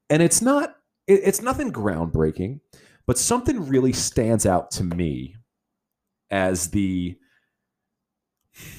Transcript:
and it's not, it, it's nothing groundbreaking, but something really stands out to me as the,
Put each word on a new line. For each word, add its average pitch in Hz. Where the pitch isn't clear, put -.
and 156
it's 165
not, 285
it, 196
it's 196
nothing 254
groundbreaking, 85
but 127
something 240
really 131
stands 117
out 90
to -
me 85
as 92
the, 92